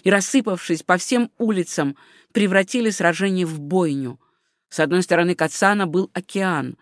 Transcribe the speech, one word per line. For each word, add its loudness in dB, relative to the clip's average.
и, 2
рассыпавшись 0
по 2
всем 0
улицам, -2
превратили 2
сражение 0
в -6
бойню. -2
С -4
одной 2
стороны 2
Кацана 0
был -2
океан, -4